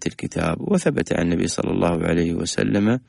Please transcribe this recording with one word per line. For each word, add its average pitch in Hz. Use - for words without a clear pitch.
الكتاب، -
وثبت -
عن 82
النبي 87
صلى -
الله 87
عليه 85
وسلم 104